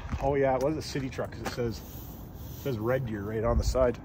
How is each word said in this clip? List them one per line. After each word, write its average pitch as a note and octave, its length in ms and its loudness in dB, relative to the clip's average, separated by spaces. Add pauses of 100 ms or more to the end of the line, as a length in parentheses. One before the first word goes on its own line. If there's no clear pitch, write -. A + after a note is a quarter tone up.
(220)
Oh, C#3 140 2
yeah, C3+ 200 6
it B2+ 60 2
was D3 160 2
a D3 40 -4
city C3+ 280 -4
truck A#2+ 220 -4
cause - 100 -10
it A2 100 -4
says, A#2+ 280 -2
it - 840 -12
says C3 160 -2
Red B2+ 260 2
Deer G#2+ 180 -4
right G#2+ 200 -2
on A#2 140 4
the A#2 60 4
side. B2+ 420 4